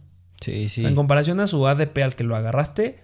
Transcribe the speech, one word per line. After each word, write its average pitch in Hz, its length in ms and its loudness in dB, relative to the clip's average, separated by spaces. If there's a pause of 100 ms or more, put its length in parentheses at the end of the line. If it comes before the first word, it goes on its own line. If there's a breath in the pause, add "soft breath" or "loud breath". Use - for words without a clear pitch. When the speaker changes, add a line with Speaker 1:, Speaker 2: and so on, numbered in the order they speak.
(400)
Speaker 1:
Sí, 104 280 -4
sí. 110 120 -4
Speaker 2:
O - 20 -2
sea, 113 80 2
en 139 60 4
comparación 147 440 2
a 208 60 2
su 151 200 2
A 139 100 4
D 151 100 0
P 143 160 -2
al 131 140 -2
que 117 80 -4
lo 117 120 -2
agarraste, 147 680 -2